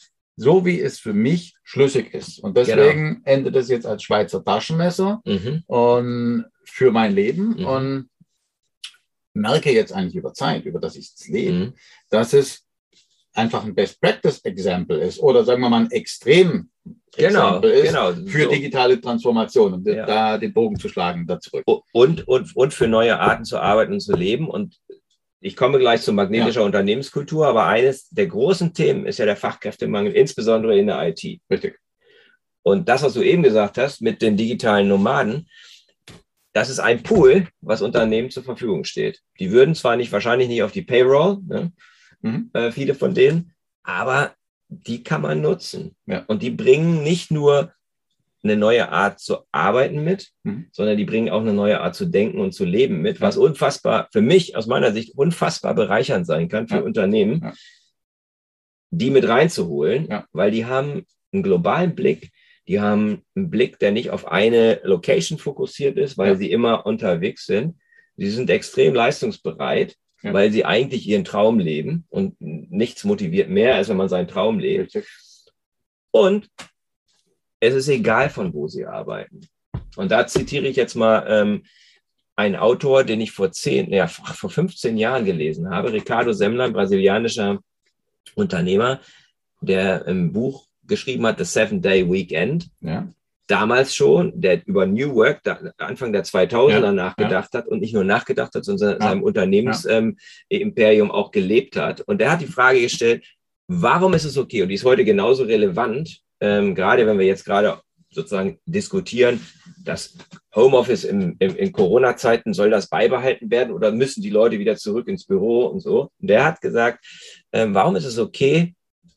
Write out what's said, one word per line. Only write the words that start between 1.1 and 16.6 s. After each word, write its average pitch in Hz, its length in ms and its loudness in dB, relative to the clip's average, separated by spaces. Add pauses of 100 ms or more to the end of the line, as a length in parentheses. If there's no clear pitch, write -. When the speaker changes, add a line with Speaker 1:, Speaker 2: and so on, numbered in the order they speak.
Speaker 1:
mich 139 480 0
schlüssig 135 500 0
ist. - 280 -14
Und 98 140 -6
Speaker 2:
Genau. 123 120 4
Speaker 1:
deswegen 151 580 4
endet 135 320 2
es 123 120 0
jetzt 117 180 -2
als 107 160 -6
Schweizer 104 420 -2
Taschenmesser 170 800 -2
Speaker 2:
Mhm. 113 420 -4
Speaker 1:
und 120 800 2 (200)
für - 260 2
mein 110 240 2
Leben 160 420 0
Speaker 2:
Mhm. 185 80 -6
Speaker 1:
und 135 440 -4 (1200)
merke 123 400 0
jetzt 110 220 2
eigentlich 90 220 -6
über - 180 -10
Zeit, - 320 -4
über 85 140 -8
das - 160 -8
ich - 180 -20
es - 140 -20
lebe, 190 240 -2
Speaker 2:
Mhm. - 220 -4 (360)
Speaker 1:
dass 113 240 0
es - 320 2 (680)
einfach 113 320 -2
ein 107 100 -8
Best-Practice-Example 95 1200 -2
ist 87 200 -4
oder 123 260 4
sagen 123 160 2
wir 123 80 0
mal 117 140 4
ein 117 80 -2
Extrem-Example 135 720 2 (540)